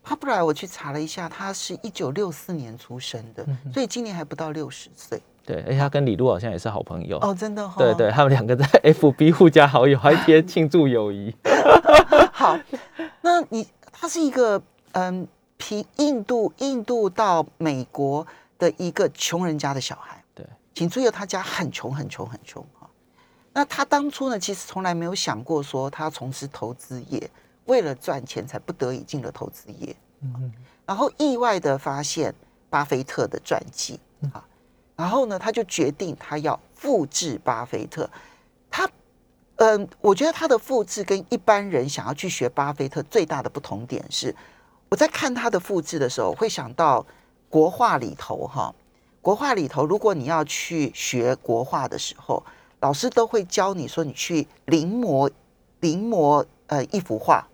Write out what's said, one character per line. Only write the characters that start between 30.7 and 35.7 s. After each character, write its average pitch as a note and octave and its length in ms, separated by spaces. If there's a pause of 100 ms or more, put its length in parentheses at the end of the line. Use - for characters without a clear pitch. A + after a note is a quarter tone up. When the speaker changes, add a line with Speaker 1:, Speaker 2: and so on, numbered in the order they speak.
Speaker 1:
然 F#3+ 100
后 C4 200
意 C#4+ 200
外 A#3 220
的 C#3 180
发 C#3 240
现 C#3+ 320 (360)
巴 D3 160
菲 C3+ 180
特 B2+ 240
的 - 160
传 - 180 (120)
记。 - 260 (220)
Speaker 2:
嗯。 C#3+ 120
Speaker 1:
啊， - 120 (520)
然 F3 120
后 B3+ 160
呢， G3+ 140
他 G#3+ 120
就 A#3 140
决 D#3 260